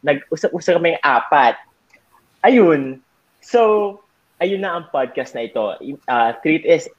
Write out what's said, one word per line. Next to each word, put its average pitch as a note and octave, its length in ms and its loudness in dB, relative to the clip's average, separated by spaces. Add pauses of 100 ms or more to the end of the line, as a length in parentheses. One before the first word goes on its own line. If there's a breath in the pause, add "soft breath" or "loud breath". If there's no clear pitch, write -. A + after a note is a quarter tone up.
nag-usap-usap D#3+ 760 -2
kaming E3+ 240 -2
apat. C3 560 2 (800)
Ayun. D#3 640 2 (360)
So, G#3 600 0 (400)
ayun F#3+ 240 -4
na F3 160 -6
ang D#3 100 -18
podcast C3 460 -4
na A#2 100 -8
ito. G#2+ 300 -4 (320)
Uh, A#2 320 0
treat D#3 240 -2
is D#3+ 240 2 (120)